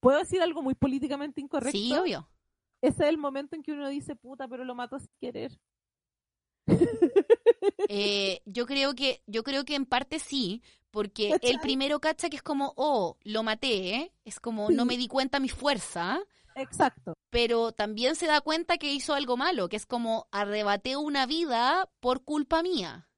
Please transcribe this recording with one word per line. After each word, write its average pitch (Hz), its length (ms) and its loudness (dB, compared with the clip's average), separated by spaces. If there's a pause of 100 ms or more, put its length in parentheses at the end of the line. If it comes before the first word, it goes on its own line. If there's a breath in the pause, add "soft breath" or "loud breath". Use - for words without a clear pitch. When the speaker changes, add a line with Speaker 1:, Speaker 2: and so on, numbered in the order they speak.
Speaker 1:
¿Puedo 269 180 6
decir 359 220 0
algo 330 200 0
muy 262 140 0
políticamente 277 640 -2
incorrecto? 269 360 -2
Speaker 2:
Sí, 233 180 0
obvio. 302 340 -2 (520)
Speaker 1:
Ese - 220 2
es 294 60 4
el 330 80 2
momento 277 380 -6
en 311 80 -12
que - 80 -8
uno 285 180 -6
dice, 277 260 -8
"Puta, 262 320 -14
pero 240 160 -10
lo 254 120 -8
mató 247 240 -8
sin - 100 -18 (100)
querer". - 400 -10 (1080)
<laughs> 403 720 6 (460)
Speaker 2:
Eh, 202 580 0
yo 220 200 -4
creo 277 300 0
que, 262 320 -2
yo 220 160 -4
creo 277 200 -2
que 294 120 -4
en 277 100 -2
parte 277 340 0
sí, 240 440 -4 (260 soft breath)
porque 208 440 -2
Speaker 1:
¿Cachai? 247 180 2
Speaker 2:
él 262 100 2
primero 269 380 0
cacha 320 300 -2
que 294 80 -8
es - 40 -12
como, 277 360 -4
"Oh, 254 460 0
lo 220 200 -4
maté", 214 520 -2
¿eh? 311 180 -6 (120)
Es - 140 -14
como, 214 300 -4
Speaker 1:
Sí. 339 60 6
Speaker 2:
"No 240 100 2
me 247 120 0
di 247 100 -2
cuenta 269 320 0
mi 269 100 0
fuerza". 240 720 -2 (360 soft breath)
Speaker 1:
Exacto. 269 580 -2 (160)
Speaker 2:
Pero 233 440 2
también 220 420 0
se 349 120 -4
da 302 140 4
cuenta 330 360 0
que 294 140 -4
hizo 285 220 -2
algo 262 240 0
malo, 254 320 0
que 208 60 -6
es 208 100 -6
como, 226 460 -2
"Arrebaté 208 680 0
una 285 300 0
vida 302 640 2 (100)
por 254 240 0
culpa 302 400 0
mía". 185 440 -4 (100)